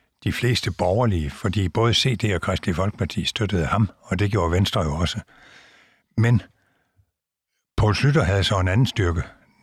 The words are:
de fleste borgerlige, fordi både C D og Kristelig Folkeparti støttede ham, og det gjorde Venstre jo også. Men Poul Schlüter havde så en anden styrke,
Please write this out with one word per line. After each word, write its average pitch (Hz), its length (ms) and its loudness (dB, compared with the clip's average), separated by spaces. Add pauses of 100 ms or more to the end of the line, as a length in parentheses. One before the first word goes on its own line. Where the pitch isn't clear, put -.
(240)
de - 80 0
fleste - 380 -2
borgerlige, 90 600 0
fordi 95 380 -2
både 113 260 2
C 123 240 0
D 104 160 0
og 85 60 -2
Kristelig 92 360 -2
Folkeparti 92 480 -4
støttede 95 420 -2
ham, 104 240 -2 (100)
og - 180 -6
det 101 120 0
gjorde 87 220 0
Venstre 98 300 0
jo 76 120 -2
også. 82 260 -4 (960)
Men 117 260 4 (1300)
Poul 104 160 4
Schlüter 143 300 2
havde 95 220 2
så 101 140 0
en 92 100 0
anden 117 180 2
styrke, 87 360 0 (400)